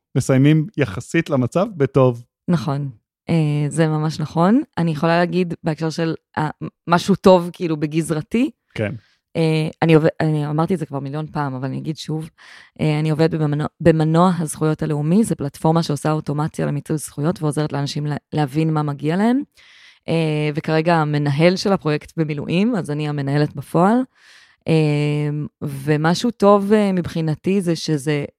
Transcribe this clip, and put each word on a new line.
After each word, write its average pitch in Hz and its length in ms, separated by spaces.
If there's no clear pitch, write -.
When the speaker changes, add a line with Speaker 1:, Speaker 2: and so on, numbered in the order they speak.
Speaker 1:
מסיימים 143 500
יחסית 131 540
למצב 147 360
בטוב. 127 480
Speaker 2:
נכון. 143 420
אה, 160 60
זה 156 200
ממש 156 320
נכון. 180 420
אני 170 120
יכולה 165 280
להגיד 175 360
בהקשר 160 260
של, 165 240
אה, 151 120
משהו 175 280
טוב, 175 380
כאילו, 165 240
בגזרתי. 160 760
Speaker 1:
כן. 107 200
Speaker 2:
אה, 160 320
אני 165 120
עובד, 156 140
אני 156 260
אמרתי 160 280
את 175 40
זה 151 80
כבר 139 140
מיליון 143 320
פעם, 143 220
אבל 131 140
אני 135 100
אגיד 147 180
שוב. 160 340
אה, 151 200
אני 156 100
עובדת 160 300
במנוע, 147 260
במנוע 160 580
הזכויות 156 440
הלאומי, 160 420
זה 214 100
פלטפורמה 160 480
שעושה 156 300
אוטומציה 156 540
למיצוי 151 320
זכויות 147 440
ועוזרת 151 300
לאנשים 143 340
לה-, 147 100
להבין 151 400
מה 151 100
מגיע 147 340
להם. 240 260
אה, 151 460
וכרגע 160 420
המנהל 151 600
של 196 160
הפרויקט 151 440
במילואים, 165 600
אז 147 140
אני 151 180
המנהלת 147 460
בפועל. 175 420
אה, 165 60
ומשהו 151 680
טוב, 202 420
אה, 208 200
מבחינתי 170 680
זה 170 160
שזה 147 480